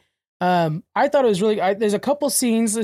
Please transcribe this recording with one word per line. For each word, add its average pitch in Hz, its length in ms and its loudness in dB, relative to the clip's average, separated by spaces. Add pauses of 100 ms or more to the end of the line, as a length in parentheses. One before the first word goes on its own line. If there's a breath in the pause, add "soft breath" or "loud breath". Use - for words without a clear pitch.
(420)
Um, 170 420 0 (120)
I 247 120 2
thought 285 180 2
it 226 40 4
was 190 120 0
really, 214 200 0
I, 190 120 0
there's 208 200 -2
a 208 60 -2
couple 285 300 -2
scenes, 226 540 0